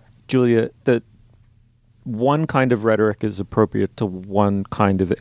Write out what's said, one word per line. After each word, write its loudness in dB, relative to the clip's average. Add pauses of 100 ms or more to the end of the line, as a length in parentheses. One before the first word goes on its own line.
(260)
Julia, 2 (140)
that 0 (1000)
one -2
kind 0
of -2
rhetoric 0
is -6
appropriate -2
to -2
one -2
kind 0
of 0